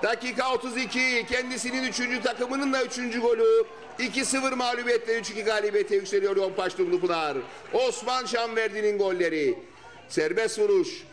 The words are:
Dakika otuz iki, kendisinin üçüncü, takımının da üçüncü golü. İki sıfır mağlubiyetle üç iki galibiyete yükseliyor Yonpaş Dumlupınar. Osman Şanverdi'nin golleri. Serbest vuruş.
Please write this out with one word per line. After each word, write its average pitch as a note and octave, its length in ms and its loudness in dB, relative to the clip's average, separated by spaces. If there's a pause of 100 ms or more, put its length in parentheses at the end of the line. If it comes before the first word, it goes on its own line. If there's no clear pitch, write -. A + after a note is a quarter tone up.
Dakika B3 500 0
otuz B3 240 -2
iki, B3+ 520 2
kendisinin B3+ 540 -2
üçüncü, B3 380 -2
takımının B3+ 520 -2
da C4 100 2
üçüncü B3 380 -4
golü. A3+ 440 4 (340)
İki A#3+ 260 -2
sıfır C4 280 0
mağlubiyetle A#3+ 680 0
üç A3 100 -8
iki G#3+ 140 -6
galibiyete G#3 520 2
yükseliyor G3 420 2
Yonpaş F#3 400 0
Dumlupınar. E3+ 600 0 (360)
Osman B3 520 0
Şanverdi'nin A3 720 0
golleri. E3+ 640 2 (500)
Serbest F3 500 0
vuruş. G3+ 540 2